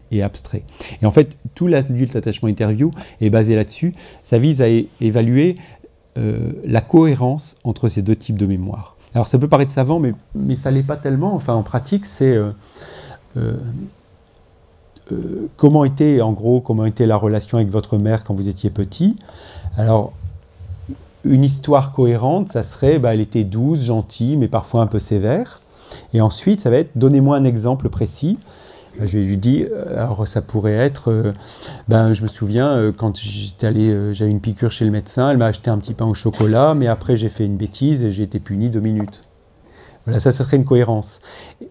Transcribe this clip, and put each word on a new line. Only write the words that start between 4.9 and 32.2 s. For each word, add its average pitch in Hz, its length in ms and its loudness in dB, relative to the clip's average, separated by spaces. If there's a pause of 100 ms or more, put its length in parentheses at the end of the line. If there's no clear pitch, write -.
évaluer, 120 560 2 (600)
euh, 113 360 -4 (120)
la 113 140 2
cohérence 147 840 2
entre 113 240 -2
ces 104 120 -4
deux 104 140 2
types 107 220 -6
de 101 80 0
mémoire. 98 500 -4 (200)
Alors 117 120 0
ça 131 120 2
peut 143 80 -2
paraître 139 240 4
savant, 139 280 0
mais, 127 140 0 (220)
mais 135 200 -2
ça - 140 -4
l'est 135 140 2
pas 143 120 -4
tellement. 143 380 -2
Enfin, 131 220 -2
en 107 80 0
pratique, - 420 -4
c'est, 131 300 2
euh, 104 160 0 (840)
euh, 117 200 -2 (1500)
euh, - 460 -8
comment 147 260 4
était, 139 380 2
en 110 100 0
gros, 117 300 0
comment 110 240 -2
était 110 220 0
la 110 100 2
relation 107 400 -2
avec 107 140 0
votre 107 260 -2
mère 110 260 0
quand 101 120 -6
vous 98 120 -4
étiez 98 220 -4
petit. 104 480 -2 (600)
Alors, 113 360 2 (1120)
une 139 180 4
histoire 139 480 2
cohérente, 131 580 0
ça 117 120 -4
serait, 139 380 0
bah, 117 160 2
elle 107 60 0
était 107 240 -2
douce, 123 360 0
gentille, 117 560 -2
mais 123 100 2
parfois 113 360 0
un 110 40 0
peu 104 120 -2
sévère. 110 640 -2 (520)
Et 113 80 4
ensuite, 190 400 2
ça - 80 0
va 117 80 4
être, 165 180 0
donnez-moi 135 400 4
un 139 100 2
exemple 123 440 0
précis. 151 480 -4 (600)
Bah, 107 60 -2
je 95 120 -2
lui 98 200 0
dis, 120 260 2
euh, - 400 -6
alors 110 240 -4
ça 107 140 -4
pourrait 104 320 -2
être, 127 380 0
euh, 110 200 0 (560)
ben, 113 260 4
je 101 80 -2